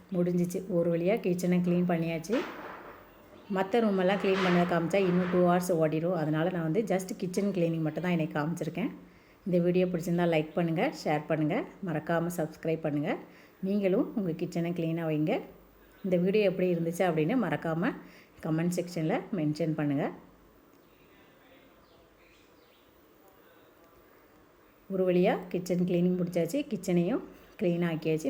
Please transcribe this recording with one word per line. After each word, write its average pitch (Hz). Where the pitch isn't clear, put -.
முடிஞ்சிச்சு. 175
ஒரு 175
வழியா 175
கிச்சனை 180
க்ளீன் 175
பண்ணியாச்சு. 165
மத்த 190
ரூமெல்லாம் 190
க்ளீன் 190
பண்ணதை 175
காமிச்சா 170
இன்னும் 180
டூ 180
ஹவர்ஸ் 180
ஓடிடும், 160
அதனால 156
நான் 160
வந்து 185
just 185
கிச்சன் 196
கிளீனிங் 165
மட்டும் 156
தான் 180
இன்னைக்கு 175
காமிச்சிருக்கேன். 170
இந்த 180
வீடியோ 180
பிடிச்சிருந்தா 175
லைக் 156
பண்ணுங்க, 170
ஷேர் 151
பண்ணுங்க, 156
மறக்காம 165
சப்ஸ்கிரைப் 160
பண்ணுங்க. 147
நீங்களும் 202
உங்க 190
கிச்சனை 170
க்ளீனா 165
வைங்க. 156
இந்த 180
வீடியோ 208
எப்படி 180
இருந்துச்சு 165
அப்படின்னு 156
மறக்காம 165
கமெண்ட் 170
செக்ஷன்ல 175
மென்ஷன் 151
பண்ணுங்க. 147
ஒரு 185
வழியா 180
கிச்சன் 180
கிளீனிங் 180
முடிச்சாச்சு, 170
கிச்சனையும் 180
க்ளீன் 175
ஆக்கியாச்சு, 160